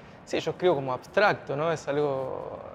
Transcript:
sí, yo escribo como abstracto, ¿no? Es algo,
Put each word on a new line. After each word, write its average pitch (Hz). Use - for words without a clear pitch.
sí, -
yo -
escribo 180
como 135
abstracto, 143
¿no? 160
Es -
algo, 139